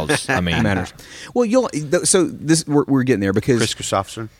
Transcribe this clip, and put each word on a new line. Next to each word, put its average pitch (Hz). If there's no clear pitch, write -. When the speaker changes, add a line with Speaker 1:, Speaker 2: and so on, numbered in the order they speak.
Speaker 1:
because, 147
I 135
mean 85
Speaker 2:
<laughs> -
matters. 95
Well, 240
you'll, 226
th-, 151
so 185
this, 156
we're, 147
we're 135
getting 123
there 98
because 113
Speaker 3:
Chris -
Christopherson. 110